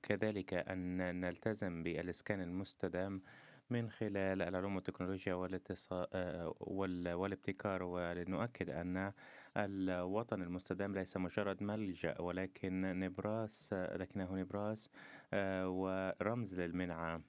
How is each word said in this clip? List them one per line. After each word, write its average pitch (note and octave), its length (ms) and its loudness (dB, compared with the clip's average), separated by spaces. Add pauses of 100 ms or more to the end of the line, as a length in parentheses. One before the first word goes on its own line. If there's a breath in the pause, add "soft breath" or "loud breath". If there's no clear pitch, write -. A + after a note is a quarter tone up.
كذلك G#2 520 2
أن F2+ 640 0
نلتزم F2+ 640 0
بالإسكان F2 580 0
المستدام F#2 840 0 (480 loud breath)
من A#2 200 2
خلال G2 520 2
العلوم F#2 340 2
والتكنولوجيا F#2 580 0
والاتصا-، F2+ 760 -2
آه، E2+ 480 -2
وال-، F2+ 520 0
والابتكار، F#2+ 720 0
ولنؤكد F2 880 0
أن F#2 420 0 (440 loud breath)
الوطن F#2+ 840 0
المستدام F2+ 520 -2
ليس F#2+ 220 -2
مجرد F#2+ 460 2
ملجأ، G#2 580 0
ولكن F#2 600 0 (200)
نبراس، G#2 720 -2
لكنه F#2 640 0
نبراس، G2+ 540 -2 (440 loud breath)
آه، F#2+ 340 2
ورمز F#2+ 920 0
للمنعة. E2+ 680 0